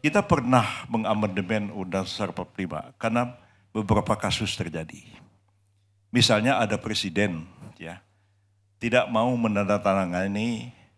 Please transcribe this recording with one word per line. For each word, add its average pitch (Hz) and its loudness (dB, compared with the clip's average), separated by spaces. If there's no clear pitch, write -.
Kita 196 2
pernah 127 4
mengamandemen 104 0
Undang-Undang 95 -4
Dasar 98 -4
empat - -8
puluh 95 -6
lima 80 -8
karena 120 -2
beberapa 104 0
kasus 101 -2
terjadi. 80 -8
Misalnya 117 4
ada 110 0
presiden, 95 -2
ya, 82 -14
tidak 117 4
mau 113 4
menandatangani 101 0